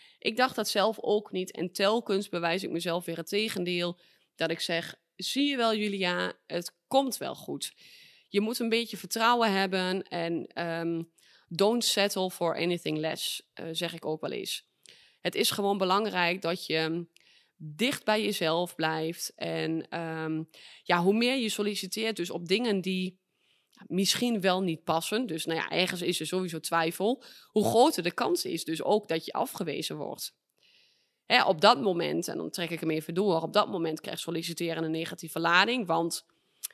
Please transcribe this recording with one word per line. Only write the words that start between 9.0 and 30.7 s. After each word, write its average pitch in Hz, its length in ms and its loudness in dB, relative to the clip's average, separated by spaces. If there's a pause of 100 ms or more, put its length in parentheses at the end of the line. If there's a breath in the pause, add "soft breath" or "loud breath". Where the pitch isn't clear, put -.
hebben 185 500 0
en, 170 440 -4
ehm, 165 560 -4 (440 soft breath)
"don't 214 360 2
settle 196 480 2
for 170 240 0
anything 170 420 0
less", - 560 -4
eh, - 180 -12
zeg 165 220 -4
ik 165 120 -10
ook 156 160 -4
wel 151 100 -6
eens. - 380 -8 (500 loud breath)
Het - 160 -2
is 220 160 2
gewoon 202 260 2
belangrijk 185 640 2
dat 170 240 -2
je 160 420 -2 (480 soft breath)
dicht 156 500 -4
bij 214 180 2
jezelf 175 520 0
blijft. 160 600 -4
En, 160 540 -4
ehm, 160 540 -6 (400 loud breath)
ja, 175 180 4
hoe 185 120 4
meer 240 220 2
je 233 140 0
solliciteert 208 640 -2
dus 175 140 -4
op 175 180 -6
dingen 208 340 2
die 185 380 -2 (680 soft breath)
misschien 196 540 2
wel 185 200 4
niet 170 220 -2
passen. 175 420 0
Dus 160 200 -6
nou 160 140 -2
ja, 113 100 -4
ergens 180 320 0
is 175 180 0
er 160 60 -6
sowieso 175 340 -2
twijfel. 170 640 0 (240 loud breath)
Hoe 208 180 2
groter 233 380 6
de 175 100 -2
kans - 320 0
is 165 180 -4
dus 160 200 -4
ook 208 240 2
dat 165 180 -2
je - 80 -10
afgewezen 160 640 -4
wordt. - 400 -8 (920 soft breath)